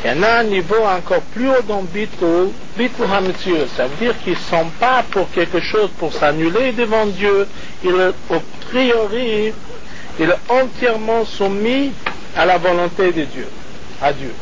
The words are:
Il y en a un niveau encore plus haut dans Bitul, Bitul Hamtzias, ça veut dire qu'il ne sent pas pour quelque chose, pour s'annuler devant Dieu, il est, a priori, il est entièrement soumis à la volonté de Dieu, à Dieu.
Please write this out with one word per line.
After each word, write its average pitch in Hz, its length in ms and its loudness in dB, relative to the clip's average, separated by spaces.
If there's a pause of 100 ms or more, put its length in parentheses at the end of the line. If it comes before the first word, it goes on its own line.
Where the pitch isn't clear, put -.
Il 120 60 0
y 120 40 0
en 160 100 2
a 233 160 4
un 233 60 2
niveau 202 380 2
encore 185 380 2 (120)
plus 240 140 -2
haut 262 200 4
dans 202 160 -2
Bitul, 185 640 0 (260)
Bitul 233 300 0
Hamtzias, 185 640 0 (100)
ça 127 80 0
veut 135 140 -4
dire 226 240 0
qu'il 180 100 0
ne 156 40 -2
sent 165 280 0 (140)
pas 247 320 4
pour 180 200 0
quelque 175 280 0
chose, 208 300 0 (100)
pour 160 120 -2
s'annuler 165 600 2
devant 220 340 2
Dieu, 202 420 2 (360)
il 180 80 2
est, 185 420 0
a 170 60 2 (320)
priori, 226 840 0 (640)
il 160 100 2
est - 220 2
entièrement 226 760 2
soumis 214 680 0 (440)
à 165 100 4
la 180 120 4
volonté 175 540 2
de 160 120 0
Dieu, 127 240 -6 (540)
à 143 100 4
Dieu. 131 300 -6